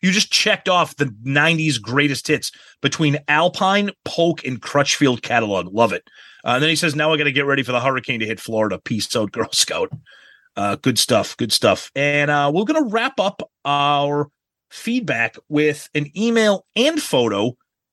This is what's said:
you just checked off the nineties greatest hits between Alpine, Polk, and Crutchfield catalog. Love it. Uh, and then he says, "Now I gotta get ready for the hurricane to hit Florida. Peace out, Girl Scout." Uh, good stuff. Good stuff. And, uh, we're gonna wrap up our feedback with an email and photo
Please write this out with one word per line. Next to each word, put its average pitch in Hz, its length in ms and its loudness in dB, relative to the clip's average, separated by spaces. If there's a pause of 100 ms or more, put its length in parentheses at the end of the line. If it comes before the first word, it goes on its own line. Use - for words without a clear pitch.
you 185 100 2
just 208 200 -2
checked - 360 0
off 175 280 0
the 135 180 -2 (100)
nineties 151 540 0
greatest 127 500 -2
hits 151 240 -2 (300)
between 147 460 0
Alpine, 190 640 2 (140)
Polk, 170 400 0
and 127 160 -8
Crutchfield 139 600 2
catalog. 101 500 -2
Love 107 220 4
it. 92 100 -8 (400)
Uh, 120 100 0
and 131 100 2
then 160 60 2
he 165 60 0
says, 151 200 0
"Now 151 180 2
I 151 40 0
gotta 147 140 0
get 139 140 0
ready 139 180 0
for 127 100 -6
the 120 80 0
hurricane 127 380 -2
to 110 60 -2
hit 107 140 -6
Florida. 107 400 -2
Peace - 360 -4
out, 107 160 0
Girl - 200 -4
Scout." - 400 -2 (640)
Uh, 101 220 -2
good 120 220 0
stuff. - 380 0
Good 117 160 -2
stuff. - 420 2
And, 143 360 0
uh, 147 220 2
we're 202 120 0
gonna 311 240 2
wrap 226 300 -2
up 196 300 -2 (140)
our 143 680 0 (400)
feedback 156 680 -2 (120)
with 147 440 0
an 147 140 -2 (100)
email 220 480 2 (100)
and 302 260 2
photo 117 560 0 (360)